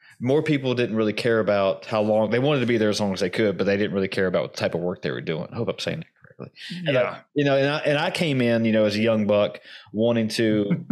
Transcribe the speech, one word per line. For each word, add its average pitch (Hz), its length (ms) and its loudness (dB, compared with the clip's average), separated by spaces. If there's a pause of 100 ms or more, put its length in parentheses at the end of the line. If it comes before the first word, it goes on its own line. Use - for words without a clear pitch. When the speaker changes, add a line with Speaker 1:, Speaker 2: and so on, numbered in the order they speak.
(200)
Speaker 1:
More 139 220 2
people 135 320 0
didn't 117 220 0
really 110 160 2
care 113 260 0
about 98 460 2
how 110 180 0
long, 107 280 2
they 120 100 2
wanted 143 200 2
to 120 60 0
be 120 100 2
there 107 120 2
as 101 120 0
long 101 120 0
as 87 80 -6
they 92 100 0
could, 101 260 0
but 95 80 -4
they 98 120 2
didn't 101 180 -2
really 95 140 0
care 95 180 -2
about 87 160 0
what 64 140 -8
type 101 180 -2
of 82 60 -4
work 90 220 -6
they 76 100 -4
were 60 80 -8
doing. 85 320 -6
I 78 40 -14
hope 85 120 -4
I'm 92 100 -6
saying 85 220 -6
that - 60 -16 (300)
correctly. - 140 -16 (380)
And 135 100 0
I, - 40 2
Speaker 2:
Yeah. 92 160 -4 (160)
Speaker 1:
you 143 100 2
know, 139 120 2
and 135 120 2
I, 147 100 -2
and 143 200 0
I 170 120 -2
came 147 320 -2
in, 117 220 2
you 113 80 2
know, 110 120 4
as 104 120 0
a 107 40 0
young 110 280 2
buck 104 320 2 (320)
wanting 113 380 2
to 107 600 0